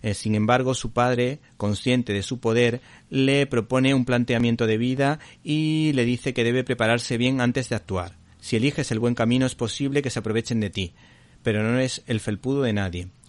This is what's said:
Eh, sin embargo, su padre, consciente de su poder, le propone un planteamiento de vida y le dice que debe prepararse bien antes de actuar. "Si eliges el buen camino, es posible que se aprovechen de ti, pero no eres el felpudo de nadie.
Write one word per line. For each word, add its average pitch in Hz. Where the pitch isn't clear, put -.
Eh, 104
sin 107
embargo, 123
su 113
padre, 123
consciente 107
de 98
su 120
poder, 117
le 139
propone 131
un 127
planteamiento 120
de 110
vida 139
y 156
le 127
dice 123
que 120
debe 123
prepararse 120
bien 127
antes 123
de 120
actuar. 92
"Si -
eliges 135
el 110
buen 120
camino, 123
es 127
posible 139
que 131
se 120
aprovechen 110
de 104
ti, 95
pero 107
no 117
eres 131
el 113
felpudo 131
de 113
nadie. 92